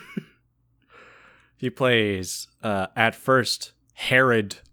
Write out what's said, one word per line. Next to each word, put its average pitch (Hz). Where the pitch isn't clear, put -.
He 127
plays, 110
uh, 98
at 113
first, -
Herod 123